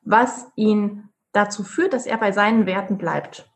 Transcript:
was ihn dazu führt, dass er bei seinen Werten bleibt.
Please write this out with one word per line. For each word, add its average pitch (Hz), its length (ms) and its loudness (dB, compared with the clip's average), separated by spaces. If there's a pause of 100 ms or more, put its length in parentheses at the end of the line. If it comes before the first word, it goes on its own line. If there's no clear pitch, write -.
was 233 540 2
ihn 208 540 0 (220)
dazu 202 320 0
führt, 359 300 -2
dass 247 140 -4
er 226 100 -2
bei 214 140 0
seinen 208 340 2
Werten 190 320 -4
bleibt. 160 580 -6